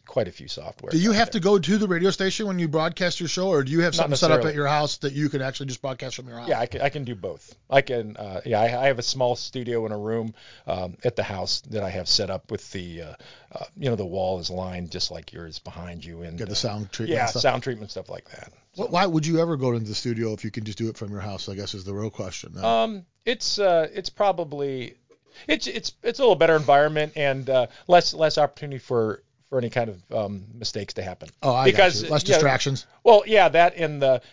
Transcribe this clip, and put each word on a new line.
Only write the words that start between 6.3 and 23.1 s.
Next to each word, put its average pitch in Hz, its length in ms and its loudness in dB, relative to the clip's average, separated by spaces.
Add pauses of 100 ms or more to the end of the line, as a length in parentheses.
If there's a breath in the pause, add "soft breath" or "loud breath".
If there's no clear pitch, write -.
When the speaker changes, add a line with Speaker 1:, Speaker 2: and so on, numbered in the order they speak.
Speaker 2:
house? 120 100 -12
Speaker 1:
Yeah, 131 120 0
I 120 80 0
can, 127 140 -8
I 139 80 2
can 147 140 -6
do 120 120 -8
both. 87 400 -12 (120)
I 139 140 6
can, 117 340 -2
uh, 95 300 -10
yeah, 110 160 2
I, 120 220 2
I - 40 4
have 127 120 2
a 123 40 -6
small 123 320 0
studio 117 520 -6
in 107 40 -8
a 107 60 -6
room, 110 380 -4 (320 loud breath)
um, 90 360 -6
at - 120 0
the 101 80 -2
house 92 380 -6 (100)
that 107 120 -4
I 95 60 -6
have 90 180 -8
set 98 220 0
up 95 220 -8
with - 200 -8
the, 87 300 -10
uh, 78 120 -14 (400 loud breath)
uh, - 120 -12 (100)
you 139 140 -4
know, 117 60 0
the 98 100 -4
wall 92 340 -4
is 87 120 -8
lined 90 400 -8
just 87 180 -6
like 80 240 -16
yours 82 240 -14
behind 87 480 -14
you, 85 160 -16
and, 85 160 -12
Speaker 2:
Get 85 100 -8
the 98 40 -10
Speaker 1:
uh, 104 40 -6
Speaker 2:
sound 104 360 -6
treatment 113 240 -4
Speaker 1:
yeah, 135 60 0
Speaker 2:
and 117 100 0
stuff. 120 100 -4
Speaker 1:
sound 123 220 -6
treatment, 107 260 -10
stuff - 200 -12
like 92 200 -16
that. - 240 -20 (220)
Speaker 2:
What, 202 140 -6
Speaker 1:
So - 20 -18
Speaker 2:
why 185 160 2
would 160 180 0
you 160 160 0
ever 165 160 -2
go 131 160 0
into 113 160 -2
the 107 60 -8
studio 113 380 -4
if 104 120 -8
you 107 60 -8
can 110 120 -8
just 107 140 -10
do 113 120 -4
it 107 80 -10
from 104 140 -10
your 101 100 -10
house, 98 280 -10
I 101 60 -10
guess 98 180 -8
is 95 120 -12
the 98 80 -8
real 104 180 -6
question, - 420 -12
though. 92 140 -8
Speaker 1:
Um, 226 380 0 (200)